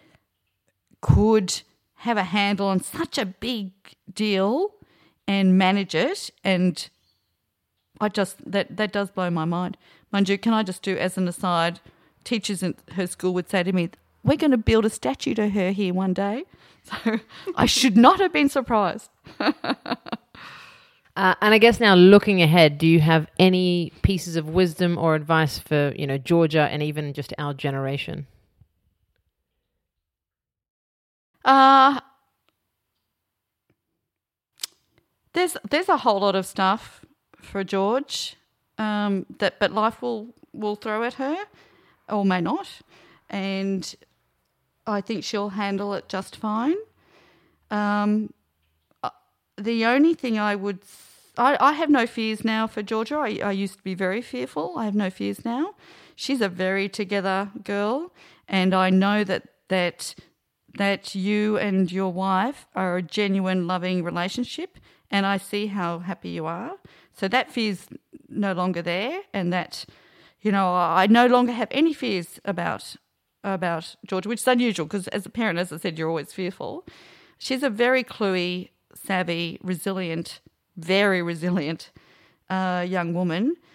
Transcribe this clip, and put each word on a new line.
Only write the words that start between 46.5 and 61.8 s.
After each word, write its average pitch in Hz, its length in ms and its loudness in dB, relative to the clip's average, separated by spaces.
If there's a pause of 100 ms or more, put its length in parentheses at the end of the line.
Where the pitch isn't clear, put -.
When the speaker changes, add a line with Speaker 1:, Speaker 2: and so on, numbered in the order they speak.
Speaker 1:
Um, 208 640 0 (720)
uh, - 80 -6 (460)
the 226 300 -2
only 285 280 4
thing 233 240 -4
I 208 160 0
would, 196 280 -6
s-, - 560 -20
I, 262 200 2
I 277 140 4
have 302 180 -2
no 247 160 4
fears 220 380 -6
now 220 220 -2
for 220 160 -8
Georgia. 226 340 -4
I, 233 260 -4
I 202 100 -4
used 196 260 -4
to - 40 -20
be 190 120 -6
very 190 260 -4
fearful. 262 560 -8
I 233 80 -4
have 202 100 -4
no 208 160 0
fears 202 340 -8
now. 269 300 -4 (400)
She's - 280 -4
a 196 60 0
very 185 400 -2
together 196 640 -4 (140)
girl, 214 480 -4 (340)
and 185 280 0
I 185 160 2
know 202 340 2
that, - 200 -4 (240)
that, 180 460 -4 (600)
that 196 380 -4
you 208 420 0
and 190 340 0